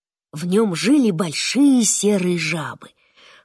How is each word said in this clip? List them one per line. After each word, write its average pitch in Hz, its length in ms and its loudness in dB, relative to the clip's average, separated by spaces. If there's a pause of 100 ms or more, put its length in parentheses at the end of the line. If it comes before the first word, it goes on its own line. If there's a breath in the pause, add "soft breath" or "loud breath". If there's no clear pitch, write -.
(320)
В 156 140 -10
нём 190 300 0
жили 226 360 2
большие 226 720 0
серые 180 540 0
жабы. 156 520 -8 (540 soft breath)